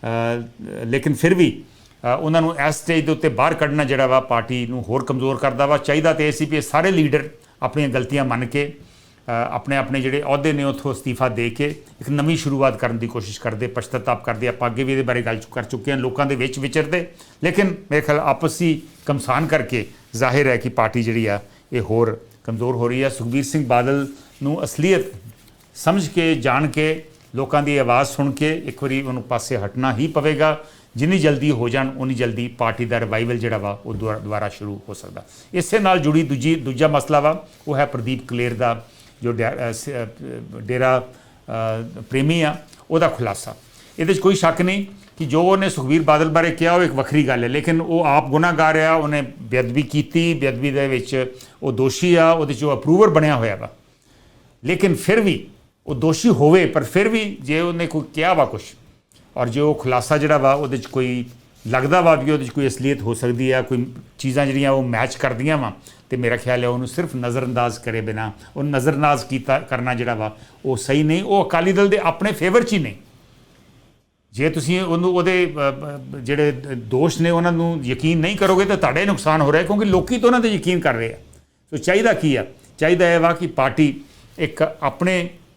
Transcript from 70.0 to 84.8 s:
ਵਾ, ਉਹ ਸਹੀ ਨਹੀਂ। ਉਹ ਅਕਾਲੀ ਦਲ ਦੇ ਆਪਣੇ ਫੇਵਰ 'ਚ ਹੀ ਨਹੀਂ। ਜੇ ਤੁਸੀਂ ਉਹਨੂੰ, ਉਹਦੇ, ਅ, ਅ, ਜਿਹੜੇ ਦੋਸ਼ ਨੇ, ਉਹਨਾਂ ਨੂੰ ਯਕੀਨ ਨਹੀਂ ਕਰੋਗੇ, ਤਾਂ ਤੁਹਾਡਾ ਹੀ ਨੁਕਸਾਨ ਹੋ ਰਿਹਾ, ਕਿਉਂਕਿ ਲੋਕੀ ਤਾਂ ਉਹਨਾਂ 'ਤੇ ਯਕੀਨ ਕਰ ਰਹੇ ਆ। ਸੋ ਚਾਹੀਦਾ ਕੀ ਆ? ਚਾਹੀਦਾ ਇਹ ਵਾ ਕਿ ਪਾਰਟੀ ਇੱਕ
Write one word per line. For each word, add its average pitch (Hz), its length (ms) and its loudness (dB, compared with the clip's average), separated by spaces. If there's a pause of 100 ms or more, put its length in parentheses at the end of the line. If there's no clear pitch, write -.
ਵਾ, 107 220 -6 (280)
ਉਹ 131 120 -2
ਸਹੀ 143 260 0
ਨਹੀਂ। 160 200 2
ਉਹ 196 220 2
ਅਕਾਲੀ 180 280 2
ਦਲ 202 160 4
ਦੇ 202 100 2
ਆਪਣੇ 190 340 0
ਫੇਵਰ 185 300 2
'ਚ 233 100 -2
ਹੀ 208 60 2
ਨਹੀਂ। 113 160 -4 (1400)
ਜੇ 135 180 0
ਤੁਸੀਂ 160 300 0
ਉਹਨੂੰ, 175 340 2
ਉਹਦੇ, 180 420 2
ਅ, 139 600 -4
ਅ, - 20 -12
ਜਿਹੜੇ 143 340 2 (240)
ਦੋਸ਼ 127 440 0
ਨੇ, 170 100 4
ਉਹਨਾਂ 170 220 2
ਨੂੰ 165 320 0
ਯਕੀਨ 156 340 0
ਨਹੀਂ 180 180 0
ਕਰੋਗੇ, 190 280 4
ਤਾਂ 196 120 0
ਤੁਹਾਡਾ 151 240 0
ਹੀ 196 60 0
ਨੁਕਸਾਨ 156 340 2
ਹੋ 143 120 4
ਰਿਹਾ, 160 100 4
ਕਿਉਂਕਿ 208 220 0
ਲੋਕੀ 190 340 2
ਤਾਂ 220 80 2
ਉਹਨਾਂ 247 140 4
'ਤੇ 226 80 2
ਯਕੀਨ 180 320 0
ਕਰ 139 140 0
ਰਹੇ 113 180 -4
ਆ। - 40 -12 (540)
ਸੋ 156 60 -8
ਚਾਹੀਦਾ 202 360 2
ਕੀ 147 240 2
ਆ? 104 100 -2 (320)
ਚਾਹੀਦਾ 170 360 4
ਇਹ 165 60 4
ਵਾ 170 120 4
ਕਿ 170 140 -4
ਪਾਰਟੀ 139 540 2 (380)
ਇੱਕ 156 240 -2 (200)